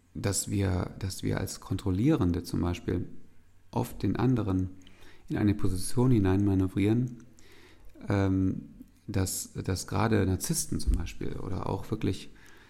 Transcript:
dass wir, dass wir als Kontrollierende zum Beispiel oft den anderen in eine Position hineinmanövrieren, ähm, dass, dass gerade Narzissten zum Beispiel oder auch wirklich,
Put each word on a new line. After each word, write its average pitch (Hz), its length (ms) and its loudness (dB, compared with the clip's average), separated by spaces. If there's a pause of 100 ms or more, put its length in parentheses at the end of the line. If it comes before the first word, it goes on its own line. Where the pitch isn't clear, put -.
(160)
dass - 340 -2
wir, 95 480 0
dass - 240 -6
wir 104 180 0
als - 200 -6
Kontrollierende 95 840 2
zum 92 180 -2
Beispiel 90 460 -2 (640)
oft - 300 -4
den 98 140 0
anderen 101 540 2 (600)
in - 80 -2
eine 101 160 4
Position 92 560 2
hineinmanövrieren, 101 1080 4 (920)
ähm, 95 600 2 (380)
dass, 95 460 -2
dass 95 320 -4
gerade 101 400 2
Narzissten 92 540 0
zum - 140 2
Beispiel - 400 -2
oder 98 360 -4
auch 95 220 -4
wirklich, 107 420 -4 (360)